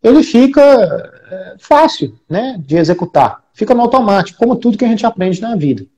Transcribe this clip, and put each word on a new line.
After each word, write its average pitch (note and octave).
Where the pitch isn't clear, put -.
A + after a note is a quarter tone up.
ele C4+
fica, C4+
é, F#3+
fácil, -
né, A#3
de C#3+
executar. F3
Fica -
no A#3+
automático, A3+
como A#3
tudo A3+
que -
a A#3+
gente A3+
aprende F#3
na A3+
vida C3